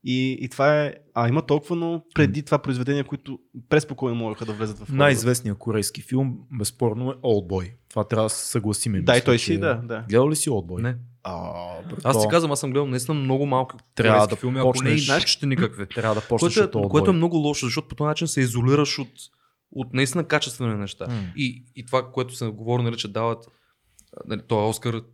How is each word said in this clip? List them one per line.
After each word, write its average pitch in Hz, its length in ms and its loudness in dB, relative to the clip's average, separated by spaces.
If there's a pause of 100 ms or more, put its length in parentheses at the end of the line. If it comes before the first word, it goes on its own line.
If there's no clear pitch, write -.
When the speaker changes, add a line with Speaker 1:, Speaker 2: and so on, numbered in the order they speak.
Speaker 1:
И, 127 360 0
и 131 80 -6
това 143 280 4
е, 147 180 0 (200)
а 117 140 2
има 147 140 2
толкова, 151 340 0
но 170 280 -4 (100)
преди 151 280 2
това 147 160 2
произведения, 135 460 -2
които 135 340 -10 (300)
преспокойно 135 480 0
можеха 113 280 -4
да 110 80 -6
влезат 107 240 -6
в 101 40 -18
Холивуд. 135 180 -4
Speaker 2:
Най-известният 120 600 4
корейски 107 440 -4
филм, 131 360 -2 (120)
безспорно, 120 600 -2
е 131 120 -10
Олдбой. 95 520 0 (160)
Това 107 140 -2
трябва 110 200 0
да 107 60 0
се - 160 -6
съгласим, 107 480 -2
Speaker 1:
Да, 95 40 0
и - 100 0
Speaker 2:
мисля, 123 140 6
Speaker 1:
той 120 160 4
Speaker 2:
че - 60 -2
Speaker 1:
си, 143 140 0
да, 160 180 0
да. 117 320 -8
Speaker 2:
Гледал 123 220 4
ли 156 60 0
си 151 140 -2
Олдбой? 90 320 -4
Speaker 3:
Не. 123 140 -2 (260)
Speaker 2:
А, - 200 -8 (400)
брато. - 220 -12
Speaker 3:
Аз 123 160 4
ти 107 100 4
казвам, 160 220 2
аз 139 80 -2
съм 139 100 -4
гледал 143 160 0
наистина 127 280 -2
много 135 320 0
малко 131 300 0 (180)
Speaker 2:
Трябва 110 240 6
Speaker 3:
корейски 104 120 6
Speaker 2:
да 110 60 -2
Speaker 3:
филми, 127 240 -2
ако 127 220 2
не 135 80 0
и 151 40 4
Speaker 2:
почнеш. 139 280 2
Speaker 3:
почти - 240 0
никакви. 117 400 -2
Speaker 2:
Трябва 110 280 -2
да 107 60 0
почнеш 113 280 -2
Speaker 3:
Което 214 120 2
е, 208 40 6
Speaker 2:
от 190 100 -2
Олдбой. 101 160 0
Speaker 3:
което 165 200 4
е 185 40 4
много 170 220 2
лошо, 147 300 0
защото 135 220 -4
по - 60 -10
този 147 120 -2
начин 151 220 -2
се 147 120 0
изолираш 131 580 2
от, 131 100 -8 (640)
от 123 220 -8
наистина 139 300 0
качествени 127 500 -2
неща. 101 340 -8
Speaker 2:
М. 120 60 -4 (220)
Speaker 3:
И, 127 280 -4 (120)
и 123 100 -14
това, 131 180 0
което 127 300 -6
се 120 120 -6
говори, 110 360 -2
нали, 117 140 0
че 110 120 -8
дават, 113 360 -4 (680)
а, - 140 -18
нали, - 160 -6
този 107 260 2
Оскар 113 260 -2 (200)